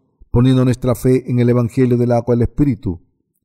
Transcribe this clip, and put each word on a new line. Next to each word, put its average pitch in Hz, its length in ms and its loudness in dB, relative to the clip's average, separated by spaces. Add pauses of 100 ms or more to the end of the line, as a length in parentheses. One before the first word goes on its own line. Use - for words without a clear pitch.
(320)
poniendo 127 340 2
nuestra 127 300 -2
fe 127 360 -2
en 123 80 -2
el 120 100 2
evangelio 120 480 0
del 120 140 0
agua 120 240 0
y 120 40 -2
el - 40 0
espíritu, 117 640 -4 (380)